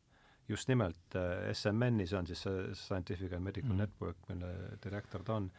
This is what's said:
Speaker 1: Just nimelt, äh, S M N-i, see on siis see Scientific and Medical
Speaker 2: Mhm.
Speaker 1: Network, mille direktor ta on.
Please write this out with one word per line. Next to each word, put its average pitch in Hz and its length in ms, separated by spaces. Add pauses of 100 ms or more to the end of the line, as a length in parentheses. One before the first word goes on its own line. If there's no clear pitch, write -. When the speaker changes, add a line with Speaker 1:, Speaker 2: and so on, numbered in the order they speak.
(480)
Speaker 1:
Just 107 200
nimelt, 113 480
äh, 92 360
S - 140
M 107 160
N-i, 113 240
see 95 120
on 87 80
siis 87 160
see 95 320
Scientific 92 580
and 90 120
Medical 101 260
Speaker 2:
Mhm. 95 80
Speaker 1:
Network, 95 380 (120)
mille 90 560
direktor 98 400
ta 110 100
on. 98 240